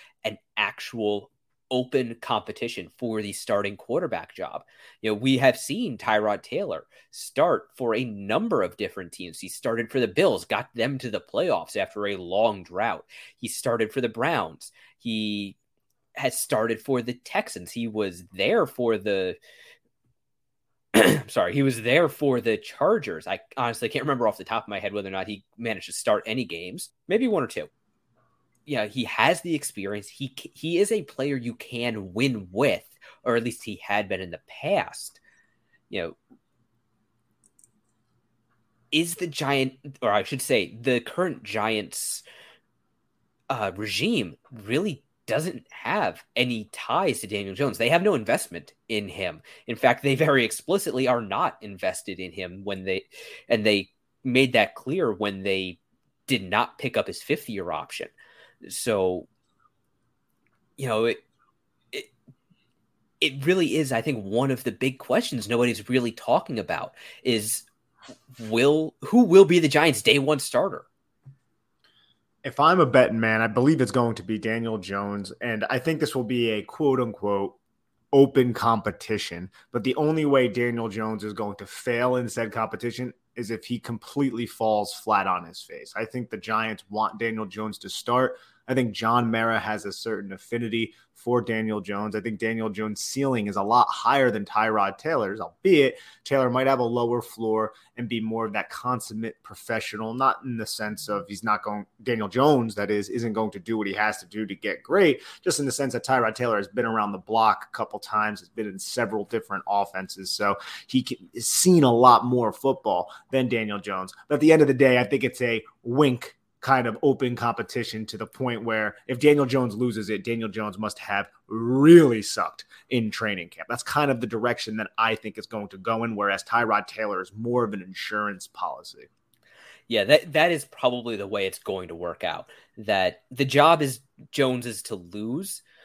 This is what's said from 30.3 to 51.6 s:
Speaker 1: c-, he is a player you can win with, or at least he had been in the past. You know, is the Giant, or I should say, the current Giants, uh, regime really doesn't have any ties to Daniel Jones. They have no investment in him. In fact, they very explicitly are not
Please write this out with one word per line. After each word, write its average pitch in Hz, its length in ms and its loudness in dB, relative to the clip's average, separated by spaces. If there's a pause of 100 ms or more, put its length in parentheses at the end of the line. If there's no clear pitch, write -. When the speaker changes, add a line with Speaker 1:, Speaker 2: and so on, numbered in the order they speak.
Speaker 1:
c-, - 160 -16
he 170 240 -2
is 202 140 2
a 214 100 0
player 139 340 -4
you 120 200 -6
can 110 580 -6
win 113 380 0
with, 110 320 0 (400)
or 120 100 2
at 117 80 2
least 120 220 -8
he 101 200 -10
had 101 240 -2
been 95 120 -4
in 90 100 -10
the 82 160 -12
past. - 720 -6 (720)
You 95 140 -6
know, 82 140 -8 (2750)
is 165 240 2
the 180 100 -4
Giant, 139 760 -2
or 110 120 2
I 104 100 4
should 131 200 -6
say, 113 380 0
the 123 200 2
current 175 420 -4
Giants, 107 800 -4 (1300)
uh, 107 240 -4
regime 104 640 -4 (160)
really 127 500 -4 (240)
doesn't 147 440 -4
have 139 520 -4 (140)
any 120 360 0
ties 151 480 -2
to 107 60 -12
Daniel 98 300 -6
Jones. 127 220 -2
They 117 100 2
have 170 140 4
no 202 120 4
investment 110 600 -4 (140)
in 104 200 -4
him. 87 340 -8 (240)
In 117 80 -6
fact, 120 300 2
they 139 100 2
very 139 300 4
explicitly 131 640 -2
are 120 140 2
not 107 400 -2